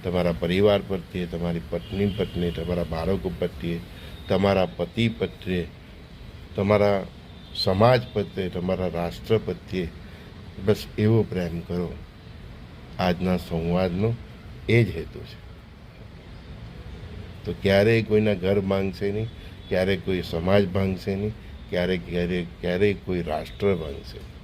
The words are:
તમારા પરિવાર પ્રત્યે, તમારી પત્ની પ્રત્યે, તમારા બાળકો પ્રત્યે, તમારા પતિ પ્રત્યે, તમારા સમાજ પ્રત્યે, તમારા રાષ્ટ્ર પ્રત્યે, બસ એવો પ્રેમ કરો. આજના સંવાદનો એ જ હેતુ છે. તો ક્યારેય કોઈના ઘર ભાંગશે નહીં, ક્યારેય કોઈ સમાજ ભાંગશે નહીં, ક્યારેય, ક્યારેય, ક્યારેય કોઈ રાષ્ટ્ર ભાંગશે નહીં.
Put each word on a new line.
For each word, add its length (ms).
તમારા 280
પરિવાર 560
પ્રત્યે, 380
તમારી 340
પત્ની 360
પ્રત્યે, 440
તમારા 340
બાળકો 540
પ્રત્યે, 400
તમારા 380
પતિ 420
પ્રત્યે, 580
તમારા 500
સમાજ 480
પ્રત્યે, 360
તમારા 400
રાષ્ટ્ર 500
પ્રત્યે, 500
બસ 220
એવો 240
પ્રેમ 380
કરો. 320
આજના 380
સંવાદનો 760
એ 160
જ 120
હેતુ 220
છે. 240
તો 180
ક્યારેય 400
કોઈના 320
ઘર 260
ભાંગશે 520
નહીં, 140
ક્યારેય 280
કોઈ 260
સમાજ 460
ભાંગશે 480
નહીં, 160
ક્યારેય, 260
ક્યારેય, 480
ક્યારેય 340
કોઈ 280
રાષ્ટ્ર 520
ભાંગશે 400
નહીં. 180